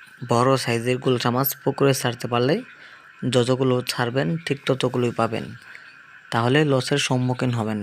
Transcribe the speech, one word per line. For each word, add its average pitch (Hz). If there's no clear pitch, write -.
বড় 123
সাইজের 120
গুলশা 123
মাছ 135
পুকুরে 139
ছাড়তে 120
পারলে 123
যতগুলো 127
ছাড়বেন 127
ঠিক 135
ততগুলোই 127
পাবেন, 113
তাহলে 120
লসের 135
সম্মুখীন 127
হবেন 107